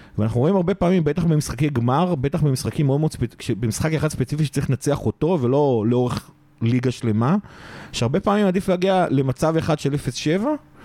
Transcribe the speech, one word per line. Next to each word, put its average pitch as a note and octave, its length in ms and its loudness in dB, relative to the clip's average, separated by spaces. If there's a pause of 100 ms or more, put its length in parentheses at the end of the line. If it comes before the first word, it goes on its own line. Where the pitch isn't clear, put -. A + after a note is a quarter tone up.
(180)
ואנחנו A2+ 220 0
רואים F3 160 2
הרבה F#3 180 2
פעמים, F3+ 300 2
בטח D#3 200 0
במשחקי D3 460 0
גמר, C3+ 440 0
בטח C#3+ 280 -2
במשחקים C#3 440 0
מאוד C#3 140 2
מאוד D#3 120 0
ספצ-, - 260 -6
כש-, - 120 -6
במשחק A2+ 420 -2
אחד D3+ 160 0
ספציפי D3 360 -2
שצריך C#3 260 -2
לנצח B2+ 360 -2
אותו, D#3 340 0
ולא B2+ 460 2
לאורך A#2+ 440 0 (320)
ליגה B2 280 2
שלמה, A#2+ 460 0 (560)
שהרבה C3+ 280 0
פעמים G#3 260 2
עדיף F#3 220 0
להגיע F#3 420 2
למצב C#3 460 0
אחד D#3 220 0
של C#3+ 160 -2
אפס C#3 200 -6
שבע, G3 360 0 (340)